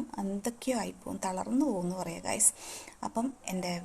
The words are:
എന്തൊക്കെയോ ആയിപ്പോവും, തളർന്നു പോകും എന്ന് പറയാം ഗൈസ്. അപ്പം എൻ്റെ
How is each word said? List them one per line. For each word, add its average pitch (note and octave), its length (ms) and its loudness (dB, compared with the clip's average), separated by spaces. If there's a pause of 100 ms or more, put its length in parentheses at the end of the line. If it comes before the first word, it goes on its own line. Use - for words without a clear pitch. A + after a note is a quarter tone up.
(200)
എന്തൊക്കെയോ G#3 600 -2
ആയിപ്പോവും, F#3+ 460 -6
തളർന്നു A3 400 2
പോകും F#3+ 200 2
എന്ന് F3+ 160 0
പറയാം E3+ 220 -4
ഗൈസ്. - 280 6 (520)
അപ്പം A#3 240 0 (220)
എൻ്റെ F3+ 240 0 (120)